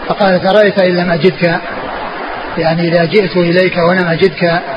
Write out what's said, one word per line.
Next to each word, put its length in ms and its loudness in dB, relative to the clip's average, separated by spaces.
فقالت: 380 0
"أرأيت 340 4
إن 160 2
لم 160 0
أجدك، 480 0
يعني 300 0
إذا 180 2
جئت 320 0
إليك 400 2
ولم 300 2
أجدك 540 0